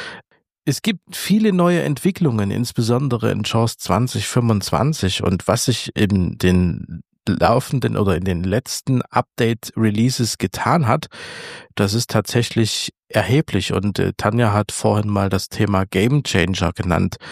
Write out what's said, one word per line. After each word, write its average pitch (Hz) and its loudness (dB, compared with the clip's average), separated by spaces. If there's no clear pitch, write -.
Es - -4
gibt - -4
viele 214 2
neue 175 4
Entwicklungen, 139 0
insbesondere 120 0
in 101 -2
jaws 113 0
zwanzig 107 0
fünfundzwanzig. 117 0
Und - 0
was - 2
sich - -2
in 92 2
den 90 0
laufenden 117 0
oder 98 2
in 82 -4
den 90 -2
letzten 123 -2
Update-Releases 113 -2
getan 127 0
hat, 139 0
das 101 0
ist 117 0
tatsächlich - 0
erheblich. 107 0
Und, 95 -2
äh, 95 0
Tanja 107 2
hat 104 0
vorhin 107 0
mal 98 0
das 92 -2
Thema 98 0
Game 120 0
Changer 85 0
genannt. 90 -2